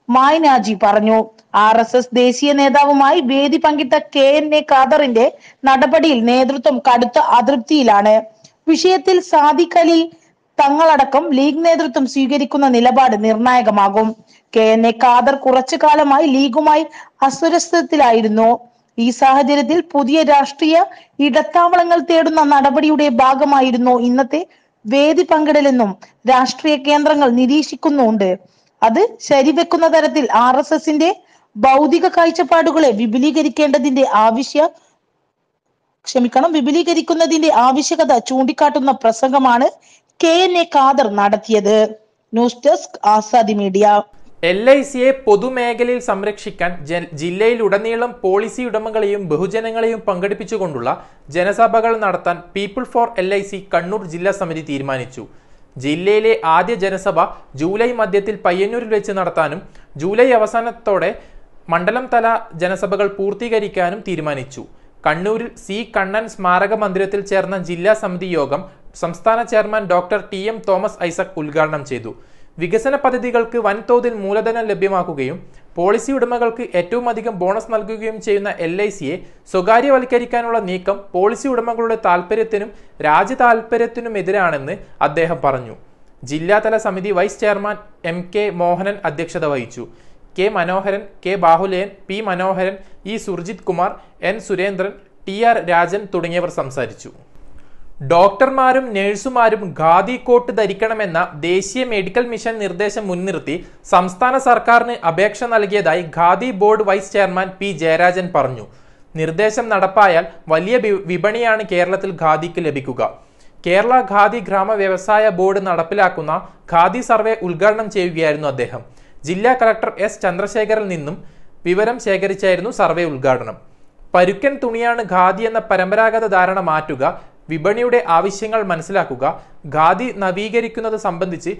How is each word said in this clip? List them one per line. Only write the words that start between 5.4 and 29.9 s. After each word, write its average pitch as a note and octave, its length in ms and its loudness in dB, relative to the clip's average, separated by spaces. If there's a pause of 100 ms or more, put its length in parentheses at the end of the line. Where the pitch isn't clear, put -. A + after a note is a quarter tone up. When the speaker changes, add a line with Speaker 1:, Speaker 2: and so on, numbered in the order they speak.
Speaker 1:
നടപടിയിൽ C4+ 600 4
നേതൃത്വം B3+ 560 2 (120)
കടുത്ത A#3+ 260 2
അതൃപ്തിയിലാണ്. A3+ 1000 4 (460)
വിഷയത്തിൽ F4+ 540 4
സാദിഖ് D#4+ 580 4
അലി E4 320 4 (520)
തങ്ങളടക്കം D4 720 4
ലീഗ് C#4+ 320 2
നേതൃത്വം D#4 420 2
സ്വീകരിക്കുന്ന C#4 600 0
നിലപാട് A#3+ 560 4
നിർണായകമാകും. A3 920 2 (400)
കെ A3+ 40 6
എൻ A3 280 4
എ A#3 40 4
ഖാദർ A#3+ 440 4
കുറച്ചു C4 400 0
കാലമായി D4+ 520 4
ലീഗുമായി D4+ 580 2 (360)
അസ്വരസ്ഥത്തിലായിരുന്നു. C4 1400 2 (380)
ഈ A#3 120 0
സാഹചര്യത്തിൽ C#4+ 840 2
പുതിയ C#4+ 320 2
രാഷ്ട്രീയ D#4 600 2 (360)
ഇടത്താവളങ്ങൾ E4+ 800 2
തേടുന്ന D#4+ 440 2
നടപടിയുടെ D4 680 2
ഭാഗമായിരുന്നു C4 920 2
ഇന്നത്തെ C4 480 0 (400)
വേദി C#4+ 440 4
പങ്കിടലെന്നും C#4 640 2 (340)
രാഷ്ട്രീയ C4 460 2
കേന്ദ്രങ്ങൾ D4 540 2
നിരീക്ഷിക്കുന്നുണ്ട്. B3 1080 0 (460)
അത് A#3+ 240 4 (140)
ശരിവെക്കുന്ന D#4+ 720 2